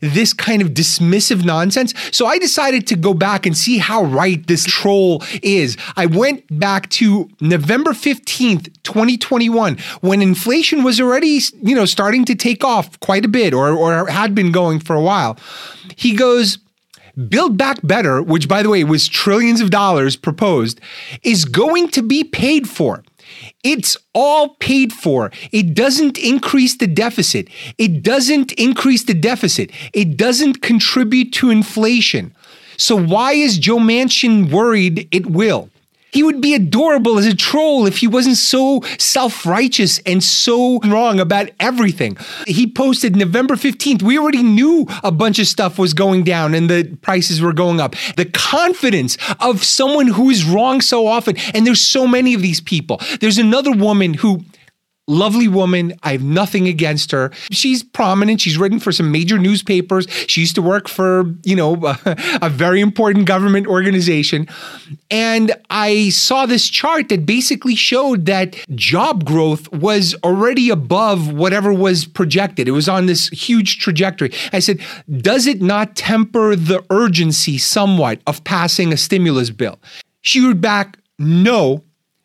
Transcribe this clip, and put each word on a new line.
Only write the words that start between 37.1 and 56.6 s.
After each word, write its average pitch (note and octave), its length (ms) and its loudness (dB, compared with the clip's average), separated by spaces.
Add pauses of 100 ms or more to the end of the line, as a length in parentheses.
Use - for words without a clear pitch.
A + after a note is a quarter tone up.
as G#3 80 4
a G3+ 80 2
troll C#4+ 500 0
if G3 120 0
he A#3 100 2
wasn't B3 300 2
so C4 440 0 (160)
self-righteous A#3 1080 0
and F#3 160 0
so B3 560 0
wrong G#3+ 400 2
about G3+ 400 0
everything. F#3+ 580 -2 (300)
He G3+ 180 0
posted B3+ 500 0
November A3+ 400 0
fifteenth. C4 460 -2
We A#3+ 160 2
already D4 240 0
knew B3 460 4 (160)
a G3 80 0
bunch G#3 260 0
of G#3+ 80 2
stuff F#3 320 -2
was F#3 160 0
going F#3 300 2
down D#3+ 320 0
and E3 120 2
the E3+ 360 0
prices F3 380 0
were E3+ 120 0
going E3+ 260 0
up. C3+ 160 -4 (220)
The F3+ 80 0
confidence B3+ 920 0 (200)
of A#3 240 0
someone C4+ 440 2
who A#3+ 240 4
is F#3 140 2
wrong A#3 360 2
so A#3 240 0
often, A3 320 0 (160)
and A3 140 4
there's B3 160 2
so B3+ 240 2
many B3 260 2
of G3+ 80 0
these E3+ 180 -2
people. D3+ 400 -4 (200)
There's A3 180 2
another B3 340 2
woman G3+ 440 2
who, F#3 280 0 (640)
lovely G#3 400 2
woman. F3+ 440 0 (120)
I D3+ 80 -2
have C3+ 100 -2
nothing F3+ 460 0